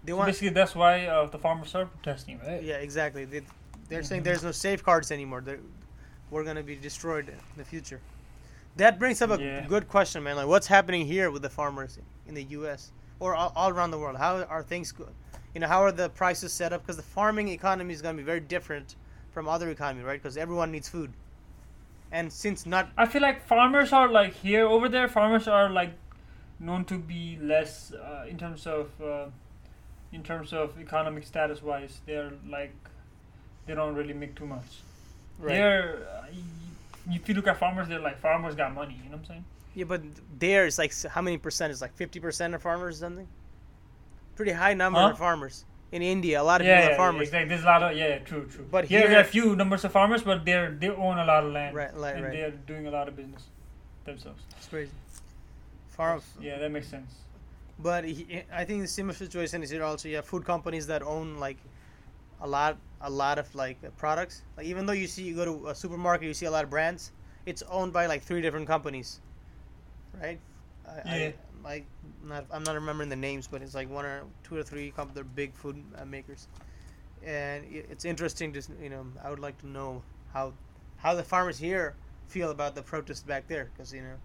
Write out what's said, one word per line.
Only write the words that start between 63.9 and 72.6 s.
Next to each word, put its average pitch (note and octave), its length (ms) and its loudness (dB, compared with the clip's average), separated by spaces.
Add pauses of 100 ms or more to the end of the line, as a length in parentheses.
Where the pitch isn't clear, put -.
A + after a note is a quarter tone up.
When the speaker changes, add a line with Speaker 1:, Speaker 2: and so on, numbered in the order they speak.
Speaker 1:
products. D#3 460 -4 (140)
Like, D3+ 100 -12
even F3+ 200 -6
though G#3 60 0
you F#3+ 160 -2
see, F#3 160 -10
you F3 100 -6
go E3+ 100 -2
to D#3 240 -6
a D3 60 -8
supermarket, F3 540 -2
you D#3 60 -6
see F3 120 -8
a D#3+ 60 -2
lot D#3 100 2
of C#3 80 -6
brands, D#3+ 400 -2 (360)
it's - 160 -10
owned F#3 300 -4
by, F3 140 2
like, D3+ 160 -2
three F3 200 -4
different D#3 260 -2
companies, D3 520 -4 (1000)
right? E3+ 160 -8 (480)
I, D#3+ 60 -18 (260)
Speaker 2:
Yeah. D#3 100 -2
Speaker 1:
I, D3+ 60 -10 (280)
like, D3 240 -12 (380)
not, D3 260 -12
I'm D#3 140 -10